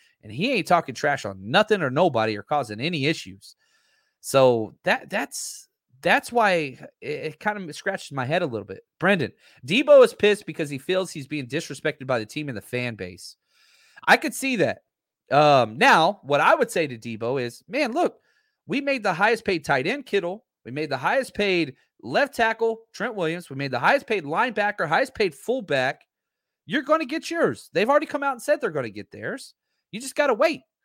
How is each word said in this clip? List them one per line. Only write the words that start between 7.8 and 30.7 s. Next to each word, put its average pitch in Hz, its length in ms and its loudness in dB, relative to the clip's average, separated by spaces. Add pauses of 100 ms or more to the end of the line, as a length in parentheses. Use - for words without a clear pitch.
my 139 140 -4
head 165 180 0
a 170 40 0
little 110 200 -8
bit. - 140 -14 (180)
Brendan, 170 320 0 (340)
"Debo 262 400 8
is - 100 4
pissed 202 320 2
because 160 220 -6
he 139 100 -8
feels 185 340 -4
he's 135 160 -12
being 147 180 -6
disrespected 143 600 -6
by 127 100 0
the 107 80 -4
team 151 220 -8
and 113 100 -8
the - 20 -8
fan 123 360 -6
base." 92 400 -14 (680)
I 220 120 8
could 269 180 -6
see 262 220 -2
that. 131 220 0 (520)
Um, 135 480 6
now, 202 460 6
what 143 160 2
I 247 160 6
would 262 160 -2
say 160 160 0
to 120 100 -10
Debo 117 420 -4
is, 120 280 -8
"Man, 233 240 -2
look, 320 260 0 (480)
we 165 140 -4
made 247 240 -4
the 190 100 0
highest 214 300 0
paid 180 200 -2
tight 139 220 0
end, 269 200 -4
Kittle. 190 380 -4 (200)
We 120 80 -12
made 147 180 -6
the 135 60 -2
highest 208 360 -2
paid 180 440 -2 (260)
left 180 320 -2
tackle, 226 460 0 (120)
Trent 226 220 -6
Williams. 175 340 -4
We 139 60 -14
made 139 160 -6
the 120 80 -2
highest 220 300 2
paid 202 160 -2
linebacker, 202 640 -2
highest 226 260 0
paid 190 220 -2
fullback. 151 680 -2 (600)
You're 240 180 -2
gonna 302 240 2
get 294 240 -8
yours. 254 420 -2
They've 202 160 2
already 294 180 2
come 285 180 -6
out 277 80 -2
and 240 100 -12
said 294 180 0
they're 220 100 -4
gonna 131 200 -4
get 98 220 -14
theirs. 127 420 -12 (380)
You 208 80 -12
just 269 160 -12
gotta 285 180 2
wait." 285 280 0 (220)